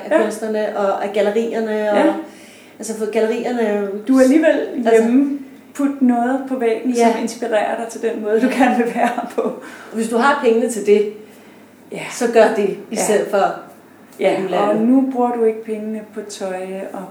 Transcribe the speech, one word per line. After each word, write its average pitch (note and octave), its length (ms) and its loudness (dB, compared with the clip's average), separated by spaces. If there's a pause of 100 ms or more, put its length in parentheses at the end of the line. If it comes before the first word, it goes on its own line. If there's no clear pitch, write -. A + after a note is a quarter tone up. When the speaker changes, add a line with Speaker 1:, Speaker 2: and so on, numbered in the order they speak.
Speaker 1:
af - 140 -6
Speaker 2:
Ja. A3+ 40 2
Speaker 1:
kunstnerne G#3+ 560 -4
og G3 260 0
af G3+ 80 -4
gallerierne. G#3+ 800 0
Og, G#3 60 2
Speaker 2:
Ja. D#4 160 4 (640)
Speaker 1:
altså, A3 200 -10
for G#3+ 140 -4
gallerierne A#3 480 0
er G#3 200 0
jo G3 80 -4 (200)
Speaker 2:
Du C4 80 4
er C4 60 8
alligevel D4+ 460 4 (180)
Speaker 1:
altså A#3 40 2 (120)
Speaker 2:
hjemme. C#4 360 2 (360)
Put C#4 280 -2
noget B3 460 2
på C#4 80 -4
væggen, A3+ 360 -2
Speaker 1:
Ja. A#3 200 4
Speaker 2:
som A3+ 100 -2
inspirerer A3 600 -2
dig A3+ 40 -8
til - 140 -14
den G#3+ 200 -4
måde, G#3+ 180 2
du B3+ 80 4
gerne A#3+ 360 2
vil A3+ 100 -4
være - 400 -2
på. - 80 -2
Speaker 1:
Og - 520 -10
hvis A3+ 140 -2
du A#3 80 -2
har A#3 280 2
pengene A#3 240 2
til G3+ 180 -6
det, G#3 260 4 (800)
Speaker 2:
Ja. F3 100 -10 (100)
Speaker 1:
så A#3+ 200 -2
gør A3 240 6
det G3 120 0
i F3+ 100 -6 (160)
Speaker 2:
Ja. F#3 100 -2
Speaker 1:
stedet G#3 260 2
for F#3 240 2 (640)
Speaker 2:
Ja, F#3+ 80 2
Speaker 1:
alt E3 140 0
muligt F#3+ 180 -2
Speaker 2:
og G#3 100 2
Speaker 1:
andet. A3 180 2
Speaker 2:
nu C4 240 4
bruger A#3+ 200 0
du A#3 120 0
ikke A3 200 0
pengene G#3+ 360 -8 (140)
på A3 60 -10
tøj F#3+ 460 -8 (260)
og G3 180 -10